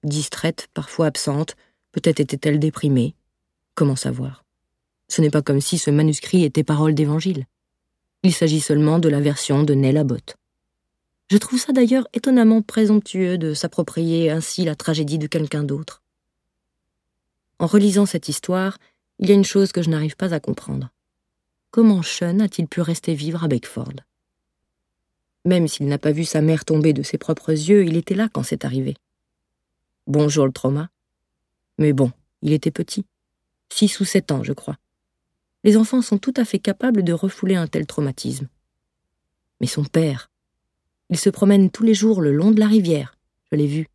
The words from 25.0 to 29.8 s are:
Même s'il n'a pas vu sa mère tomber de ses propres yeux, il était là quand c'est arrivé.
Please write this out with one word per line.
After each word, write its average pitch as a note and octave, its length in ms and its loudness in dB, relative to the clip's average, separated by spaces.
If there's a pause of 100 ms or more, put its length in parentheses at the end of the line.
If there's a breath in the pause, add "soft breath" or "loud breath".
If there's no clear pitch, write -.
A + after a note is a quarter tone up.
Même F3 200 2
s'il C#3+ 200 -6
n'a C#3+ 100 -2
pas D3+ 160 0
vu D#3 140 -2
sa D#3 160 0
mère D#3 240 0
tomber D#3 260 2
de C#3 100 -2
ses - 140 -8
propres - 360 -4
yeux, F3 340 4
il D#3+ 100 0
était E3+ 180 -2
là A3 160 0
quand - 120 -6
c'est - 240 -6
arrivé. C3 280 -4 (1120)